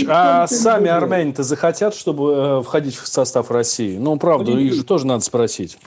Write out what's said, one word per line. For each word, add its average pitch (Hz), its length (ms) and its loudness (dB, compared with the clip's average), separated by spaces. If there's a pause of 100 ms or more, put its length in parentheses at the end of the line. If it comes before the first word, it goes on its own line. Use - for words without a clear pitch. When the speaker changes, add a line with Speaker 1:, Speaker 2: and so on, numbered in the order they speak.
Speaker 1:
Никто 147 120 0
Speaker 2:
а 175 280 4
Speaker 1:
никто 170 120 -2
не 240 60 0
Speaker 2:
сами 226 220 2
Speaker 1:
будет. 170 100 2
Speaker 2:
армяне-то 165 500 0
захотят, 165 540 0
чтобы, 147 360 -2
э, 139 300 0
входить 143 320 -2
в - 140 -12
состав 123 420 -2
России? 117 480 -2
Ну, 147 200 0
правда, 123 340 2
Speaker 1:
Валентин. 135 160 2
Speaker 2:
их - 60 0
же 127 100 0
тоже 135 200 0
надо 123 200 0
спросить. 107 520 -2 (100)